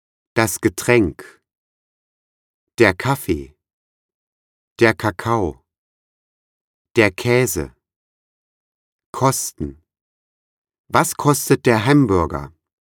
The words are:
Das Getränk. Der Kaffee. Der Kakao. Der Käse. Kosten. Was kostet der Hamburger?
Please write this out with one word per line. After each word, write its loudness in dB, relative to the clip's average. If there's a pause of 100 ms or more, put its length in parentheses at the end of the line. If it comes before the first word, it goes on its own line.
(340)
Das -2
Getränk. -2 (1400)
Der 4
Kaffee. -6 (1200)
Der 4
Kakao. -4 (1300)
Der 4
Käse. -2 (1400)
Kosten. -4 (1040)
Was 0
kostet 0
der 2
Hamburger? 0 (320)